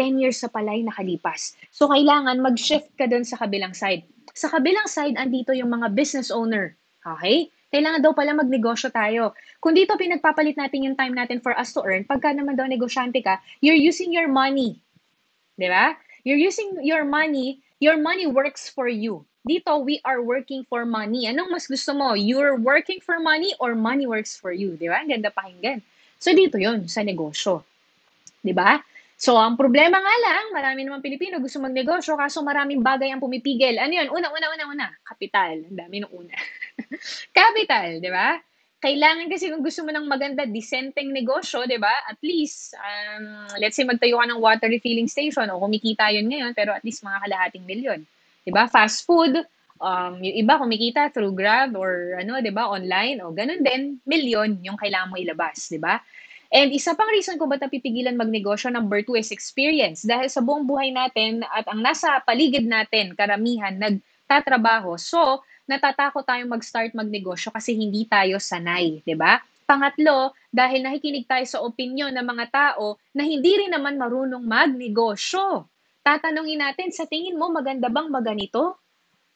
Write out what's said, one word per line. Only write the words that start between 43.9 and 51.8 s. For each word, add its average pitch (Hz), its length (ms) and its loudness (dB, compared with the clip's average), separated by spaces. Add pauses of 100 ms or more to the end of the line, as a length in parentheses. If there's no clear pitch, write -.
ka 233 80 4
ng 233 160 -2
water 220 320 4
refilling 233 320 0
station, 269 480 -2
o 180 80 -6
kumikita 214 480 0
yun 208 160 0
ngayon, 240 320 -4
pero 208 160 0
at 202 80 -6
least 220 240 -10
mga 196 160 -6
kalahating 185 480 -4
milyon. 208 320 -6 (400)
Di - 80 -14
ba? 208 240 4
Fast 220 320 4
food, 330 320 4 (480)
um, 180 400 -2
yung 190 80 -2
iba 226 240 4
kumikita 240 560 0
through 196 240 -2
Grab 220 400 2
or 180 400 -2